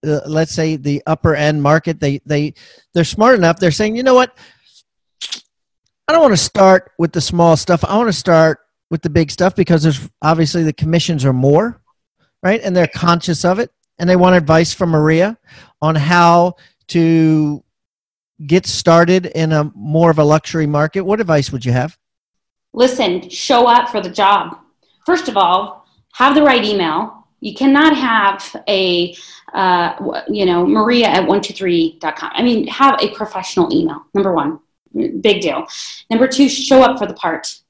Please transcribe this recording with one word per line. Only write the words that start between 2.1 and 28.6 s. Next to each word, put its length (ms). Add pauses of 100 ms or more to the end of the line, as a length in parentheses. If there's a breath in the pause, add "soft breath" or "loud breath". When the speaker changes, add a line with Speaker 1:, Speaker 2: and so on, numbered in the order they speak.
Speaker 1:
they, 300 (400 soft breath)
they're 80
smart 340
enough. 220
They're 140
saying, 240
"You 80
know 100
what? 240 (1700 soft breath)
I 80
don't 80
wanna 160
start 580
with 160
the 80
small 340
stuff. 300
I 140
wanna 160
start 460 (300)
with 120
the 80
big 200
stuff 240
because 280
there's 260 (140)
obviously 400
the 100
commissions 540
are 80
more," 480 (600)
right? 200
And 120
they're 120
conscious 580
of 140
it. 120 (280)
And 100
they 80
want 180
advice 380
from 160
Maria 480 (460 soft breath)
on 140
how 580 (340 soft breath)
to 760 (840)
get 200
started 600
in 260
a 220
more 360
of 80
a 60
luxury 420
market. 360
What 180
advice 320
would 100
you 100
have? 260 (720)
Speaker 2:
Listen, 560
show 380
up 240
for 100
the 80
job. 480 (480)
First 240
of 80
all, 500 (280)
have 200
the 80
right 220
email. 600 (140)
You 140
cannot 400
have 600 (100)